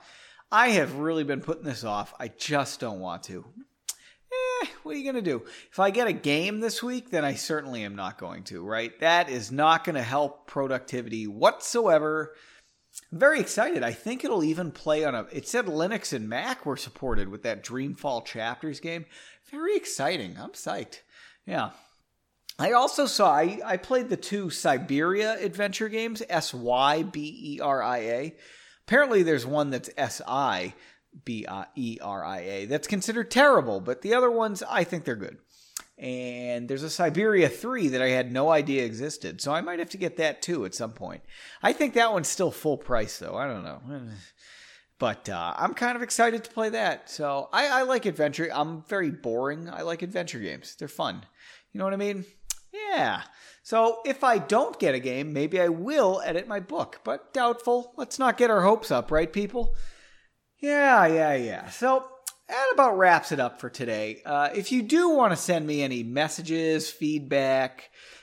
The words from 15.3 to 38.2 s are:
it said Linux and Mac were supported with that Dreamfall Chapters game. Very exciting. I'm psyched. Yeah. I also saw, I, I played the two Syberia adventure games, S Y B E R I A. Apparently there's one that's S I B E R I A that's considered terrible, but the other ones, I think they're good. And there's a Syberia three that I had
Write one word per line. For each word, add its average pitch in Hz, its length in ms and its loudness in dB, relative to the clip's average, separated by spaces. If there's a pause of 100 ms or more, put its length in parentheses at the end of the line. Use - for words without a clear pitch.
it 135 160 -10
said 240 180 -2
Linux 180 480 -4
and 110 160 -6
Mac 196 360 -6
were 135 120 -4
supported 110 500 -2
with 101 160 -12
that 110 200 -4
Dreamfall 127 600 -6
Chapters 123 540 -8
game. 165 260 -10 (440)
Very 330 260 -2
exciting. 135 640 -4
I'm 214 120 -14
psyched. - 480 -10 (460)
Yeah. 147 260 -4 (880)
I 190 140 2
also 262 320 4
saw, 190 280 4
I, 175 320 2
I 190 120 0
played 254 320 0
the 190 80 0
two 202 300 -4
Syberia 165 920 0
adventure 202 460 -4
games, 220 420 -4
S 165 240 -2
Y 135 500 2
B 151 520 -8
E 143 60 -8
R 139 200 0
I 123 180 0
A. 120 360 -4 (500)
Apparently 240 380 6
there's 147 220 2
one 143 240 0
that's 123 280 -6
S 131 300 -2
I 107 460 0 (500)
B 113 240 -8 (280)
E 117 260 -6
R 95 240 -6
I 92 140 -6
A 98 260 -6
that's 147 220 -4
considered 226 440 -2
terrible, 185 480 6
but 117 220 -6
the 208 120 0
other 247 160 4
ones, 220 400 0
I 202 140 2
think 170 220 -6
they're 123 100 -2
good. 98 220 -12 (600)
And 123 720 -8
there's 135 160 -4
a 160 40 -6
Syberia 175 600 4
three 233 380 -2
that 127 140 2
I 131 80 4
had 127 220 0